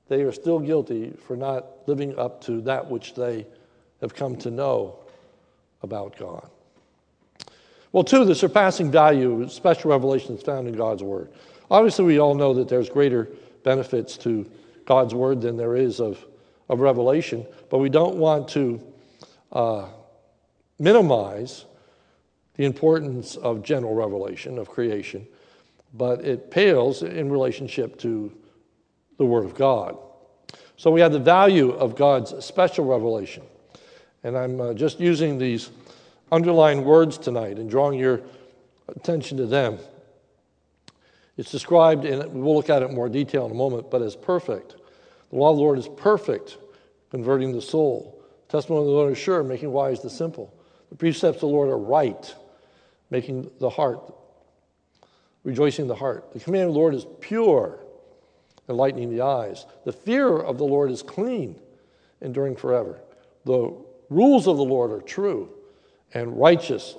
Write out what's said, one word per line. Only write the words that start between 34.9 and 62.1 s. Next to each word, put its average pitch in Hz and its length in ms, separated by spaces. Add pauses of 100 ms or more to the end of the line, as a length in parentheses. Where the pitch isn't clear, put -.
using 160 380
these 120 320 (600)
underlined 160 520
words 156 340
tonight 113 380
and 107 140
drawing 139 300
your 127 200 (680)
attention 151 480
to 131 100
them. 120 320 (1600)
It's - 160
described, 160 520
and 139 380
we'll 151 140
look 147 120
at 143 140
it 127 60
in 131 80
more 120 120
detail 131 380
in 110 60
a - 20
moment, 123 380
but 123 100
as 107 140
perfect. 151 580 (560)
The - 60
law 143 140
of 156 60
the 143 60
Lord 143 160
is 120 80
perfect, - 720 (540)
converting 131 400
the 120 100
soul. - 580 (280)
The 151 100
testimony 151 240
of 147 40
the 143 60
Lord 143 200
is 131 60
sure, 180 260
making 131 260
wise 135 320
the 123 80
simple. 165 420 (380)
The 147 60
precepts 165 400
of - 60
the - 40
Lord 143 220
are 127 100
right, 120 560 (760)
making 127 380 (120)
the 127 100
heart, - 420 (1300)
rejoicing 139 420
the 123 80
heart. - 380
The - 80
command 180 280
of 160 60
the 147 60
Lord 160 140
is 123 120 (140)
pure, 180 580 (920)
enlightening 123 420
the 117 100
eyes. 123 440 (200)
The - 80
fear 254 440
of 131 220
the 147 60
Lord 139 260
is 120 140
clean, 190 500 (640)